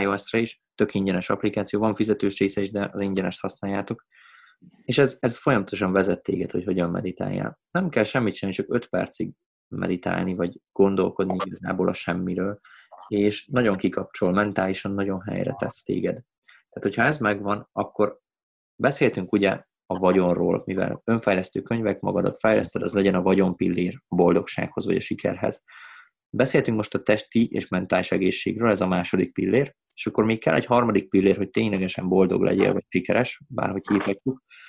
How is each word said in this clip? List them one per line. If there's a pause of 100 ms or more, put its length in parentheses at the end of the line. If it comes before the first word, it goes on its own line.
I
O
S-ra
is. (140)
Tök
ingyenes
applikáció,
van
fizetős
része
is,
de
az
ingyenest
használjátok. (800)
És
ez,
ez
folyamatosan
vezet
téged,
hogy
hogyan
meditáljál. (120)
Nem
kell
semmit
csinálni,
csak
öt
percig (360)
meditálni,
vagy (120)
gondolkodni
igazából
a
semmiről. (480)
És
nagyon
kikapcsol,
mentálisan
nagyon
helyre
tesz
téged. (560)
Tehát,
hogyha
ez
megvan,
akkor (640)
beszéltünk
ugye (220)
a
vagyonról,
mivel
önfejlesztő
könyvek,
magadat
fejleszted,
az
legyen
a
vagyonpillér
a
boldogsághoz
vagy
a
sikerhez. (640)
Beszéltünk
most
a
testi
és
mentális
egészségről,
ez
a
második
pillér, (180)
és
akkor
még
kell
egy
harmadik
pillér,
hogy
ténylegesen
boldog
legyél,
vagy
sikeres,
bárhogy
hívhatjuk. (260)